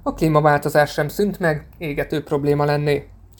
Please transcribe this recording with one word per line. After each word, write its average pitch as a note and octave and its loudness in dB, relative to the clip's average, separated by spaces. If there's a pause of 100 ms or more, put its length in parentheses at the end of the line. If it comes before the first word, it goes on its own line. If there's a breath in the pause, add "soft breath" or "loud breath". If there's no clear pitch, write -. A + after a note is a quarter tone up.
a C#4 -6
klímaváltozás D3+ 2
sem D3 -2
szűnt G3 -2
meg, D#3 -2 (120)
égető D3 -4
probléma D3 0
lenné. D3 0 (320)